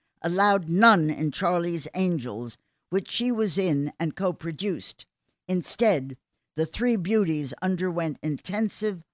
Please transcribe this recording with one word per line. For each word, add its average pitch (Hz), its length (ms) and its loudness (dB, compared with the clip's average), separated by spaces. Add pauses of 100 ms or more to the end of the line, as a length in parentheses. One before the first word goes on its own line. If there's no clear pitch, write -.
(220)
allowed 190 460 2
none 180 420 6
in 156 200 0
Charlie's 170 640 0
Angels, 123 640 -2 (340)
which 190 200 -2
she 240 200 -2
was 214 280 0
in 147 400 0
and 160 180 -2
co-produced. 170 920 -4 (400)
Instead, 165 680 0 (400)
the 156 100 0
three 233 300 0
beauties 170 560 0 (100)
underwent 175 600 -2
intensive 196 920 -4